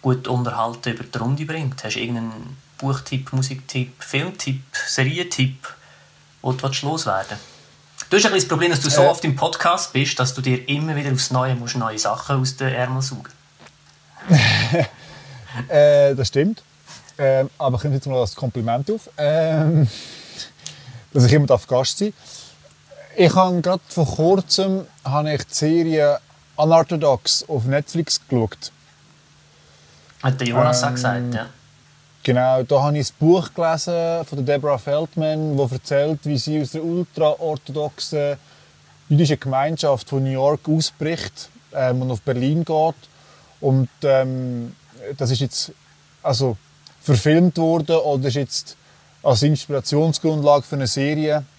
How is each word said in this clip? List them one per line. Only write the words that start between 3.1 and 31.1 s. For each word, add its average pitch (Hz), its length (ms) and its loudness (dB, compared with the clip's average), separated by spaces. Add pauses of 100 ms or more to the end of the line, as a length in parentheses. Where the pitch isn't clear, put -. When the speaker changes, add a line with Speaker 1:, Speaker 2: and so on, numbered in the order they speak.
Speaker 1:
Musiktipp, 131 600 -4 (100)
Filmtipp, 139 600 -6 (240)
Serientipp, 139 800 -2 (760)
wo 127 100 -2
du 131 140 -6 (160)
loswerden 123 480 -4
willst? - 800 -12
Du 185 60 4
hast 208 80 4
ein 202 60 2
bisschen - 20 -2
das 185 140 2
Problem, 170 220 2
dass 143 100 2
du 143 100 -2
so 143 120 6
Speaker 2:
Äh. 139 60 8
Speaker 1:
oft - 160 0
im 143 100 0
Podcast 170 580 -2
bist, 135 280 0
dass 127 140 0
du 131 80 -8
dir 127 260 -2
immer 151 260 -2
wieder 143 160 -2
aufs 131 220 -2
Neue 127 240 0
musst 120 200 -8
neue 110 220 -4
Sachen 127 420 -2
aus 131 160 -4
den 135 180 -2
Ärmeln 127 260 -2
saugen. 131 320 -8 (960)
Speaker 2:
<laughs> 120 580 4 (840)
Äh, 147 440 6
das 127 140 -2
stimmt. 170 340 0 (540)
Ähm, 135 400 2
aber 131 220 0
ich - 60 -6
nehme 143 100 0
jetzt 135 120 -4
mal 131 140 0
das 110 160 -2
Kompliment 123 540 -4
auf, 220 260 -4
ähm, 156 720 2 (1300)
dass 131 100 6
ich 117 80 6
immer 147 140 4
Gast 127 500 0
sein 208 160 -2
darf. - 1040 -20
Ich 175 180 4
habe 180 280 2
gerade 180 260 -2
vor 165 180 0
kurzem, 190 800 0 (160)
habe 147 300 -2
ich 147 120 -4
die - 100 -14
Serie 156 680 2 (360)
Unorthodox 156 920 2
auf 131 160 -2
Netflix 147 640 -2
geschaut. 117 420 -2 (1600)
Speaker 1:
Hat 131 140 0
der 120 80 -2
Jonas 123 340 2
auch 143 60 0
Speaker 2:
Ähm, 127 60 -2
Speaker 1:
gesagt, 120 400 -2